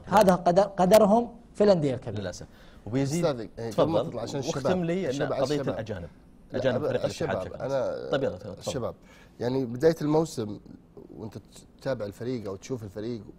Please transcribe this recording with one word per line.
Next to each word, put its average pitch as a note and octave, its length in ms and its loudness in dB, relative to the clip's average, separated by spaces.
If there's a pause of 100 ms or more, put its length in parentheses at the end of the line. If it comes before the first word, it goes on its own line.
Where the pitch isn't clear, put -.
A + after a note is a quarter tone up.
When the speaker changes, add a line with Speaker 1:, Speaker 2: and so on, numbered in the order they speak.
Speaker 1:
هذا F#3+ 280 6
قدر، F3 280 4
قدرهم G#3+ 640 6 (260)
في G#3 100 4
الأندية D#3+ 300 4
الكبيرة. A2 260 -6
Speaker 2:
للأسف. F2+ 260 -8 (400)
أبو G#2+ 100 -4
يزيد، C#3 280 0
Speaker 3:
أستاذي، B2 240 -2 (100)
إيه، A#2 120 -6
قبل D3 200 2
ما E3 80 2
Speaker 2:
تفضل. E3 120 -2
Speaker 3:
تطلع A2+ 120 -8
عشان C#3 180 -6
Speaker 2:
واختم C#3+ 180 -4
Speaker 3:
الشباب. C#3 260 0
Speaker 2:
لي F3 200 -2
إن C#3 60 -2
Speaker 3:
الشباب، C#3 220 -2
Speaker 2:
قضية C3 220 -2
Speaker 3:
الشباب. C3+ 200 -2
Speaker 2:
الأجانب. F#2+ 340 -8 (440)
Speaker 3:
لا، - 60 -6
Speaker 2:
أجانب B2+ 260 0
Speaker 3:
أب-، C#3 40 0
Speaker 2:
فريق B2 160 -2
الاتحاد D3 60 0
Speaker 3:
الشباب. G2+ 360 -4
Speaker 2:
الشرقي. G2 200 -10
Speaker 3:
أنا F#2 440 -4
Speaker 2:
طيب، - 120 0
يلا، F#2 140 -2
تفضل. F#2+ 220 -12
Speaker 3:
الشباب. G#2 360 -6 (460)
يعني C3 240 0
بداية B2+ 380 2
الموسم D3 580 -2 (560)
وأنت G#2+ 180 -14 (460)
تتابع B2 260 -4
الفريق A2+ 420 -8
أو G2 80 -8
تشوف A#2+ 260 -8
الفريق A2 400 -10 (160)